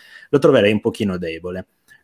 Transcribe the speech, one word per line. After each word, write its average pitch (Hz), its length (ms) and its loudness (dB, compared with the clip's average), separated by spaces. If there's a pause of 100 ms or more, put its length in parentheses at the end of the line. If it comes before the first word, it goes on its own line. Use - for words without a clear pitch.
(300)
lo 143 100 2
troverei 123 320 4
un 107 80 0
pochino 104 380 -4
debole. 87 500 -10 (360)